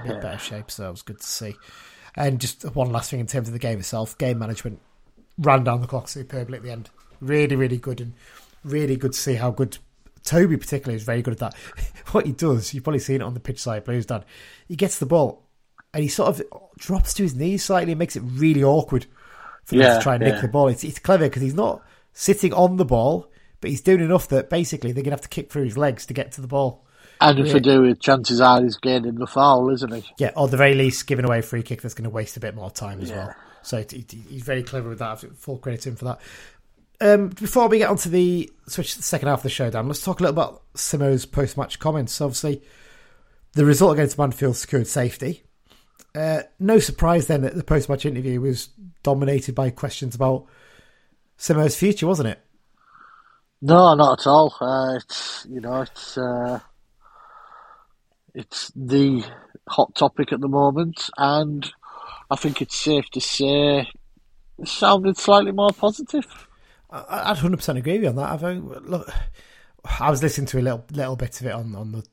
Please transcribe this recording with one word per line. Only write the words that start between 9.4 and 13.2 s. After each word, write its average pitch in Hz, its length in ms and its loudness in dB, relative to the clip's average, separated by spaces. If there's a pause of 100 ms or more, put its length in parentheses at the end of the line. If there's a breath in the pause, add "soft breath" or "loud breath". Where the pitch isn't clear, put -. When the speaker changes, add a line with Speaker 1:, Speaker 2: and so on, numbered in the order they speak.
Speaker 1:
good 131 260 -4 (460)
Toby 165 320 4
particularly 123 400 -6
is 107 80 -8
very 120 180 -2
good 120 120 -4
at - 60 -12
that. 110 200 -6
<laughs> - 40 -20 (480 loud breath)
What 214 140 2
he 143 60 -4
does, 131 420 -2
you've 131 100 -8
probably 151 140 -2
seen 135 240 -4